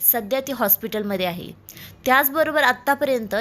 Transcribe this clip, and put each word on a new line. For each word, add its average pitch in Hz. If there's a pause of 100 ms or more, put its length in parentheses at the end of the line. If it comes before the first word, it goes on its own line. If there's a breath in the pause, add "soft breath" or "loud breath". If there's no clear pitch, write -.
सध्या 233
ती 269
हॉस्पिटलमध्ये 202
आहे. 175 (540 loud breath)
त्याचबरोबर 294
आत्तापर्यंत 254